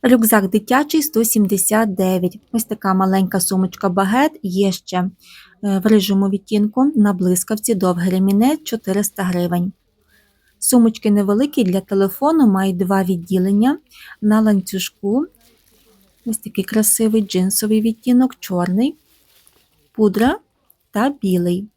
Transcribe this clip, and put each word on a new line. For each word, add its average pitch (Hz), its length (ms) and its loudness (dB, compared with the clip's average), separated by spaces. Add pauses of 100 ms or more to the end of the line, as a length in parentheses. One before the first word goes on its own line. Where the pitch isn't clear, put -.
Рюкзак 220 480 4
дитячий, 277 520 0
сто 233 220 -2
сімдесят 214 680 0
дев'ять. 185 440 -2 (140)
Ось 226 120 -4
така 202 300 -4
маленька 190 460 0
сумочка 190 480 -2
багет, 202 440 0 (100)
є 190 300 0
ще, - 240 -8
е, 180 140 -2 (680)
в 185 80 -2
рижому 202 420 2
відтінку, 214 680 -2
на 208 160 4
блискавці, 185 640 -2
довгий 180 360 0
ремінець, 202 540 2
чотириста 208 580 -4
гривень. 175 500 -2 (920)
Сумочки 226 480 2
невеликі, 208 540 0
для 190 160 0
телефону, 233 680 0
мають 190 300 2
два 190 280 0
відділення, 190 760 0 (420)
на 214 200 2
ланцюжку. 202 880 -2 (1000)
Ось 226 120 -6
такий 196 260 -8
красивий 214 580 0
джинсовий 196 580 0
відтінок: 247 600 0
чорний, 185 560 -2 (960)
пудра 220 460 0 (520)
та 262 320 -2
білий. 180 540 -2